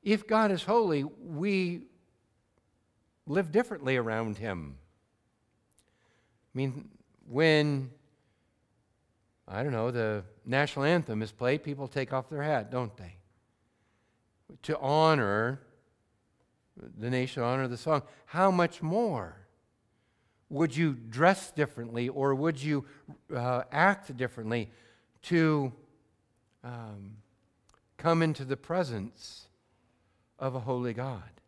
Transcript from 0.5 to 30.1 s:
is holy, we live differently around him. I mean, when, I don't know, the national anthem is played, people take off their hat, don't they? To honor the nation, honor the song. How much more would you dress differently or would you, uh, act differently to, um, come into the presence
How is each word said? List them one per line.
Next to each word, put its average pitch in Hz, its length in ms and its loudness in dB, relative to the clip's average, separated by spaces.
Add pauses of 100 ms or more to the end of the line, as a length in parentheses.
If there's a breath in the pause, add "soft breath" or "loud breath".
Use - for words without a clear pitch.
is 175 140 0
holy, 185 400 4
we 175 760 -2 (1500)
live 156 240 0
differently 165 440 2
around 113 420 0
him. 82 400 -6 (1800)
I 127 40 -4
mean, 135 300 -4 (400)
when, 147 640 4 (1600)
I 98 140 -4
don't 143 100 -2
know, 117 180 0
the 110 340 -2 (200)
national 139 400 0
anthem 147 380 2
is 107 100 -8
played, 135 300 0
people 139 260 -8
take 139 240 -4
off 131 160 -4
their 147 140 -6
hat, 131 280 -2
don't 123 260 -4
they? 90 200 -18 (1500)
To 156 140 -4
honor 135 840 2 (1400)
the 113 120 -6
nation, 127 320 -2
honor 127 240 0
the 123 100 -6
song. 151 260 0 (240 loud breath)
How 185 240 2
much 175 320 2
more 165 520 0 (1160)
would 143 260 0
you 160 160 4
dress 123 580 2
differently 120 580 -2
or 135 260 2
would 143 280 0
you, 143 220 0 (500 loud breath)
uh, 123 280 -2 (100)
act 180 440 2
differently 117 540 -4 (520 soft breath)
to, 156 500 2 (880)
um, 110 540 -14 (800)
come 165 260 4
into 156 220 0
the 131 140 -2
presence 123 880 -6 (920)